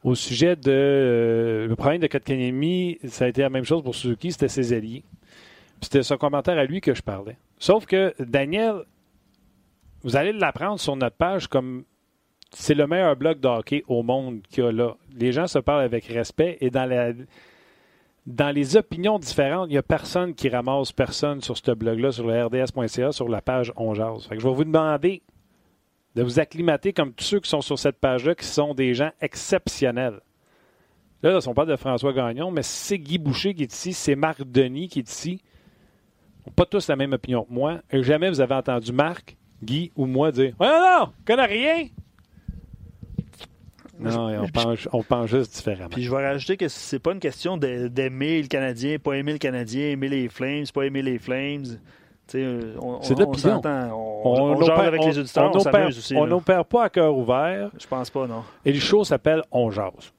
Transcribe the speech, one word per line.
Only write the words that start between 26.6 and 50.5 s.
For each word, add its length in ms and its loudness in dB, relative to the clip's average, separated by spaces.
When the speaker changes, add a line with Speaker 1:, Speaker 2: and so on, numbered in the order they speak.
Speaker 1:
comme 200 0
tous 120 -10
ceux 160 0
qui 100 -10
sont 100 2
sur 180 -4
cette 200 0
page-là, 360 2
qui 120 -8
sont 280 0
des 200 2
gens 160 0
exceptionnels. 1000 -2
Là, 100 6
là, 140 4
on 80 -4
parle 140 2
de 80 2
François 360 -2
Gagnon, 380 -2
mais 120 -2
c'est 360 -6
Guy 200 -4
Boucher 360 -2
qui 100 -4
est 80 -8
ici, 200 -8
c'est 240 0
Marc 260 -2
Denis 460 0
qui 120 -6
est 80 -12
ici. 340 -10
Ils 40 -18
n'ont 60 -20
pas 100 6
tous 240 0
la 80 2
même 160 0
opinion 320 -2
que 80 -14
moi. 280 -2
Et 100 2
jamais 280 4
vous 100 -2
avez 140 4
entendu 360 -2
Marc, 460 -2
Guy 340 -4
ou 100 0
moi 260 2
dire « 280 0
Ouais, 60 4
non, 140 6
non, 280 6
on 180 -20
connaît 180 4
rien ! » 400 0
Speaker 2:
Moi, 120 -4
Speaker 1:
Non, 160 -2
Speaker 2:
je, 60 -4
Speaker 1:
et 40 -4
on 60 -2
Speaker 2:
puis 80 -6
Speaker 1:
pense, 400 -2
on 100 0
pense 260 -2
juste 280 0
différemment. 340 -6
Speaker 2:
Puis 140 -8
je 100 -6
vais 100 -2
rajouter 320 -4
que 120 -4
c'est 320 -8
pas 120 -2
une 80 -8
question 360 -4
de, 320 -2
d'aimer 520 -2
le 80 -6
Canadien, 500 -2
pas 160 -2
aimer 180 -4
le 60 -4
Canadien, 520 -2
aimer 180 -4
les 200 -2
Flames, 440 -6